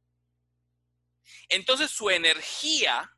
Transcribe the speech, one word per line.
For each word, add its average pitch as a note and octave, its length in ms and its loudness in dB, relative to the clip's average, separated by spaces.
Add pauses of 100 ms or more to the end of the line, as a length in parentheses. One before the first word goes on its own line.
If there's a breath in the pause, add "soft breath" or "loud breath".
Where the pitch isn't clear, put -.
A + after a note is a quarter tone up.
(1500 loud breath)
Entonces B3 420 0
su G#3 200 -2
energía E3 1080 0